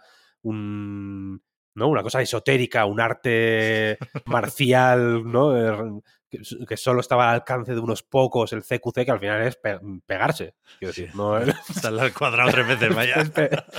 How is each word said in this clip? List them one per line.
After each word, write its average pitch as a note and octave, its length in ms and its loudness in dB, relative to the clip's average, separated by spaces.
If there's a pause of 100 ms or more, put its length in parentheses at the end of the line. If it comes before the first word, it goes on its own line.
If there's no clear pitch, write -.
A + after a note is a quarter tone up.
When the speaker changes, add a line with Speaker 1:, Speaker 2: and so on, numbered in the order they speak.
(440)
Speaker 1:
un, G2+ 960 -8 (340)
¿no? A2 120 0
Una C3+ 160 2
cosa A#2+ 180 -2
esotérica, B2 640 0
un G#2 160 0
arte A2+ 1000 2
Speaker 2:
<laughs> - 260 -12
Speaker 1:
marcial, B2 1000 4
¿no? B2 320 4
Eh, A2 460 -2 (260)
que, - 120 -12 (260)
que A2 100 -6
solo B2 240 0
estaba A#2+ 280 2
al A#2 80 4
alcance B2 380 -4
de A#2 60 -4
unos A2+ 220 -4
pocos, B2+ 500 0
el A2 120 -8
C B2 160 -4
Q A#2+ 120 -6
C, B2 120 -2
que C3 80 0
al G#2+ 80 -2
final G#2+ 220 -2
es A#2+ 140 -2
pe-, G2+ 220 -6 (260)
pegarse, G2+ 520 -4 (220)
quiero F#2 140 -8
Speaker 2:
Sí. F2+ 100 -10
Speaker 1:
decir, E2 140 -14
no G#2 220 0
es A#2+ 80 -2
Speaker 2:
<laughs> - 360 -6
Darle A2 180 -2
al C3 140 0
cuadrado B2 360 2
tres A#2+ 160 4
veces, A#2 280 2
vaya. B2 200 2
Speaker 1:
<laughs> D3 80 2
es D#3 80 -2
pe-, D3+ 200 0 (280)